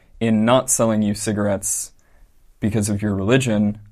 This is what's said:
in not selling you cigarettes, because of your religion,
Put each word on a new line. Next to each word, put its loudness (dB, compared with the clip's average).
in 2
not 2
selling 2
you 0
cigarettes, -4
because 0
of -2
your -2
religion, 2